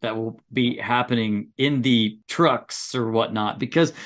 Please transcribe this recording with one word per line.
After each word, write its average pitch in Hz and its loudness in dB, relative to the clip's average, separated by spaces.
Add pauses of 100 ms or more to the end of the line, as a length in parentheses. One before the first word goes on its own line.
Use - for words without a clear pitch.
that 113 -4
will 113 -6 (140)
be 120 0
happening 113 0 (100)
in 135 2
the 113 2
trucks - 0
or 120 -2
whatnot, 107 0
because 160 2 (120)